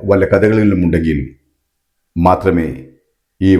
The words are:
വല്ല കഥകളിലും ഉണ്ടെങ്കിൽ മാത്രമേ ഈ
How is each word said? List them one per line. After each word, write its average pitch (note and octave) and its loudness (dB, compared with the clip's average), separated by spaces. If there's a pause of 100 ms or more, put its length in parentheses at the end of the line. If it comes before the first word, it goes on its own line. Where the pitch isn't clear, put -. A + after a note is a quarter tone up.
വല്ല G2 2
കഥകളിലും G#2 0
ഉണ്ടെങ്കിൽ D#2+ -2 (960)
മാത്രമേ F2 0 (760)
ഈ F#2+ 2 (100)